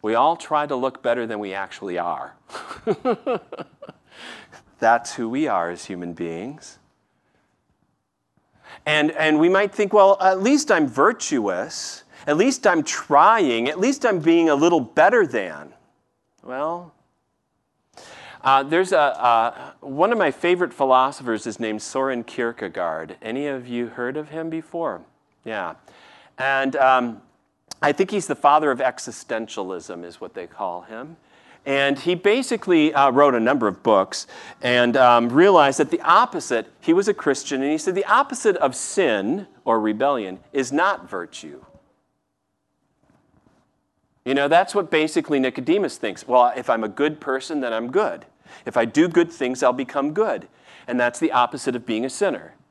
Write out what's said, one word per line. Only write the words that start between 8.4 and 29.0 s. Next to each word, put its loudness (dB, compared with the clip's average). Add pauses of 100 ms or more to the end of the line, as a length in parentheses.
And, 2
and 2
we 4
might 2
think, -2
"Well, 8
at 2
least 2
I'm 4
virtuous. -2 (220)
At 0
least 2
I'm 2
trying. 2
At -4
least 0
I'm 2
being 4
a 4
little 4
better 2
than." -6 (680)
Well, -8 (1500)
uh, 4
there's 0
a, 4
uh, 0
one 0
of -2
my 2
favorite -2
philosophers 0
is -10
named -6
Soren -6
Kierkegaard. -6
Any -8
of -8
you -6
heard -8
of -12
him -10
before? -8 (460)
Yeah. -8 (600)
And, -2
um, 2 (600)
I 2
think -2
he's -4
the -4
father 2
of -2
existentialism, -8